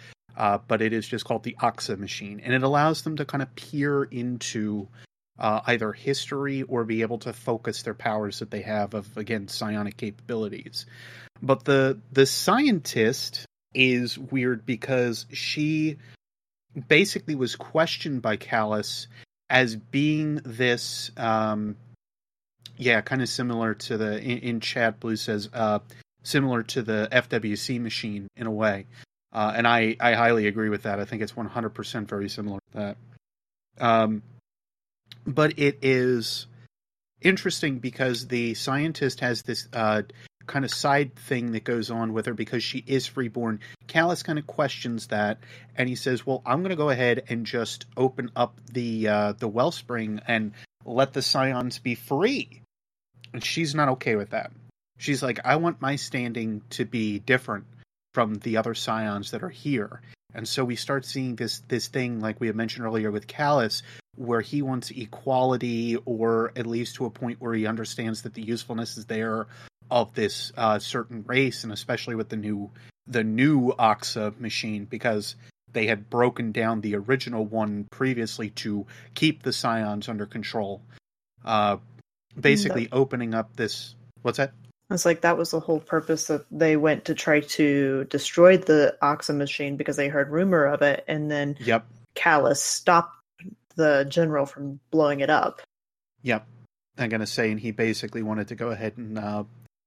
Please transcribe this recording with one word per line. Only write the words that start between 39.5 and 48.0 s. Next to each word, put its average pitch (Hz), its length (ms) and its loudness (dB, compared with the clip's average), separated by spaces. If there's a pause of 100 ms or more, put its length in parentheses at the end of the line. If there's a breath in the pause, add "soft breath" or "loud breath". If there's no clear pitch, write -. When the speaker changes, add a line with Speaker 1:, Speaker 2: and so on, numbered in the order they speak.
Speaker 1:
uh, 107 300 2 (440 loud breath)
kind 135 180 -2
of 120 80 -4
side 143 420 2
thing 120 380 -4
that 110 100 -4
goes 117 300 -2
on 113 200 -2
with 110 140 -2
her 120 80 -2
because 110 300 -4
she 123 220 -6
is 131 200 0
freeborn. 113 540 -4 (260 loud breath)
Callus 165 380 2
kind 160 140 -4
of 151 100 -8
questions 123 600 -4
that, 104 300 0 (380 loud breath)
and 127 120 0
he 123 60 -4
says, 123 320 -2
"Well, 131 180 -2
I'm 135 180 0
gonna 185 120 -2
go 151 160 0
ahead 123 380 2
and 117 180 -4
just - 400 -6 (100)
open 127 380 -2